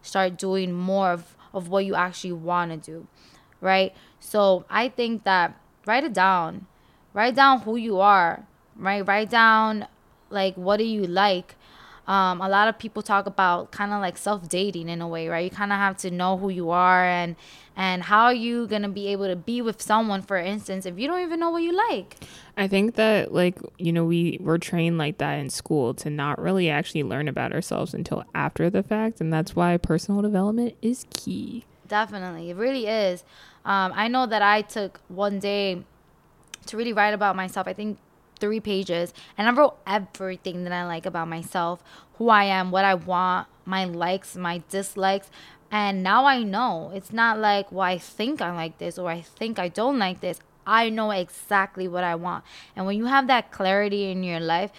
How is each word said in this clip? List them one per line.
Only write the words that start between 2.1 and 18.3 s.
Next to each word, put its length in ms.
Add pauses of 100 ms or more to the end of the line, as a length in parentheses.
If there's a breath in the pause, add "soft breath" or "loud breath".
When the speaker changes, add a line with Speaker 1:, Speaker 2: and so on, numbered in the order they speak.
Speaker 1:
wanna 460
do, 280 (540 soft breath)
right? 340 (240 soft breath)
So 520
I 180
think 360
that 360 (240)
write 200
it 100
down. 520 (460 soft breath)
Write 220
down 260
who 160
you 240
are, 460 (300)
right? 300
Write 220
down, 580 (440)
like, 240
what 240
do 60
you 220
like? 500 (520 loud breath)
Um, 320
a 80
lot 200
of 100
people 240
talk 240
about 460
kinda, 260
like, 180
self-dating 720
in 140
a 60
way, 180
right? 160
You 80
kinda 240
have 240
to 140
know 240
who 140
you 200
are 340
and, 300 (400 loud breath)
and 300
how 220
are 60